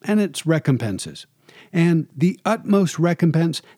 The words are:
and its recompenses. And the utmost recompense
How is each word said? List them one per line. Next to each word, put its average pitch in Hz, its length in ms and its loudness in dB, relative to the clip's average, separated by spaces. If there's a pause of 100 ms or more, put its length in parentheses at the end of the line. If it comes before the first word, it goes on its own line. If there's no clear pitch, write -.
and 214 180 0
its 180 240 -6
recompenses. 117 800 -2 (460)
And 170 420 2
the 170 300 0
utmost 202 540 0
recompense 165 640 0 (160)